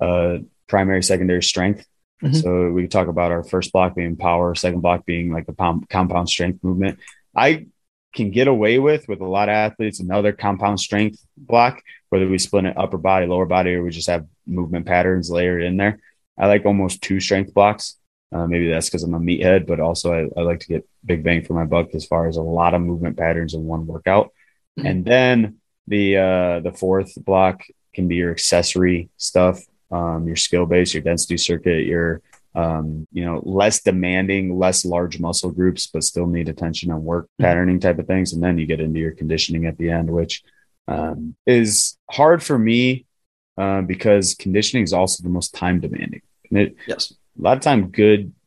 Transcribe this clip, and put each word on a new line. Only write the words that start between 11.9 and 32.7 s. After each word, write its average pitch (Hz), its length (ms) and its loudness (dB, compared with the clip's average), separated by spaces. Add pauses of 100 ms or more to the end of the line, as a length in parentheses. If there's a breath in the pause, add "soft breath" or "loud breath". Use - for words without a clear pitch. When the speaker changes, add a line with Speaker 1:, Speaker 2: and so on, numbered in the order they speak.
Speaker 1:
whether 95 180 2
we 92 100 0
split 95 280 0
it - 120 -4
upper 92 200 -2
body, 92 280 2
lower 90 200 0
body, 90 280 2
or 87 80 -2
we 87 80 -4
just 82 180 -8
have 85 180 -2 (200)
movement 87 400 -4
patterns 90 440 2
layered 87 320 0
in 90 140 -2
there. 104 240 0 (380 soft breath)
I 98 80 2
like 104 200 4
almost 98 360 0
two 95 180 -2
strength 98 340 0
blocks. 104 420 2 (360)
Uh, 85 140 -4
maybe 85 240 0
that's 82 180 -2
'cause 85 140 -4
I'm 82 120 -4
a 82 60 -4
meathead, 87 460 2
but 82 140 -2
also 85 320 -2
I, 82 280 -2
I - 40 0
like 85 160 -2
to - 80 -20
get 80 200 -6 (160)
big 87 200 -2
bang 85 200 2
for 85 100 -6
my 82 100 0
buck 82 300 -2
as 78 120 -8
far 82 220 0
as 82 80 -4
a 80 60 -4
lot 85 320 0
of 87 80 2
movement 85 340 -4
patterns 82 380 -2
in 80 100 -6
one 80 220 -6
workout. 92 460 0 (460)
Speaker 2:
Mm-hmm. - 80 -6
Speaker 1:
And 92 180 -2
then 120 520 4 (320)
the, 98 280 2
uh, 90 440 2
the 85 120 -6
fourth 95 400 -2 (120)
block 95 380 2 (320)
can 92 140 -2
be 87 80 -2
your 87 140 -2
accessory 90 840 0
stuff, 92 440 2 (300)
um, 82 380 -4
your 85 80 -4
skill 87 300 0
base, 90 280 2
your 80 80 -4
density 85 340 -2
circuit, 82 500 -2
your, 85 360 -2 (320 soft breath)
um, 78 580 -4